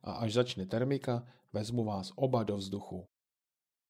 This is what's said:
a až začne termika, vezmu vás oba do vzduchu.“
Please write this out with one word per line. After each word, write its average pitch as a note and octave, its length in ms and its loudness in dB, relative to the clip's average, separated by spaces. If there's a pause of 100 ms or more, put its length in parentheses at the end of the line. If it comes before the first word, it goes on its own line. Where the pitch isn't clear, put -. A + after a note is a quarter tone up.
a - 80 -6
až A2 220 -2
začne B2 320 2
termika, B2 600 0 (280)
vezmu A2+ 300 0
vás G2+ 320 -2
oba B2+ 280 4
do G2+ 140 0
vzduchu.“ F#2+ 500 -6 (840)